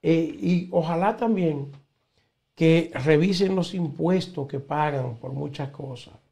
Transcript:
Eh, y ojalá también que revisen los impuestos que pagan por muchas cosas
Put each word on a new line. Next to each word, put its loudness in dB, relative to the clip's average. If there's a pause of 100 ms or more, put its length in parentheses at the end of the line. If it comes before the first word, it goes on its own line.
Eh, 0
y 0
ojalá 0
también 0 (800)
que 4
revisen 4
los -2
impuestos -2
que -6
pagan -2
por -12
muchas -8
cosas -14 (180)